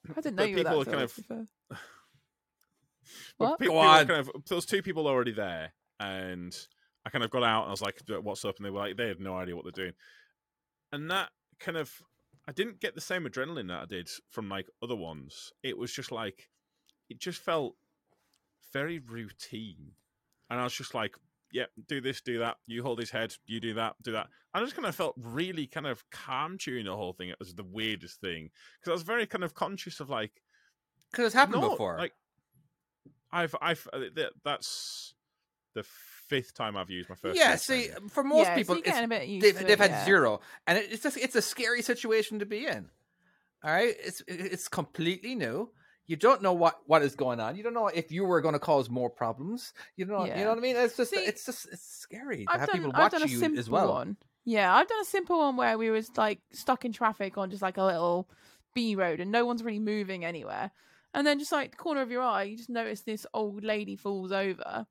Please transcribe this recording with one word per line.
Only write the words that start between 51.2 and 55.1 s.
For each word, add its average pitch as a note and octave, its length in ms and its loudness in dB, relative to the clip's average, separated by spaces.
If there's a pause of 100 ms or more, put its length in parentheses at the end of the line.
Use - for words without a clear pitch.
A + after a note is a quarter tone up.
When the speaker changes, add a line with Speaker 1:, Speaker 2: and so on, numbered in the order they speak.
Speaker 3:
just, - 260 -8
it's F3+ 100 -16
scary - 680 -8
to - 100 2
Speaker 1:
I've - 20 0
Speaker 3:
have - 100 0
Speaker 1:
done, - 0 -
Speaker 3:
people D3+ 240 0
Speaker 1:
I've - 140 8
Speaker 3:
watch - 20 6
Speaker 1:
done E4 120 0
a C#4+ 60 2
Speaker 3:
you - 0 -
Speaker 1:
simple B2 300 0
Speaker 3:
as A2+ 120 -4
well. C#3+ 320 4
Speaker 1:
one. G3+ 140 -6 (280)
Yeah, G3+ 300 4
I've D4 140 8
done G#4+ 120 0
a F#4+ 40 -2
simple F4 340 0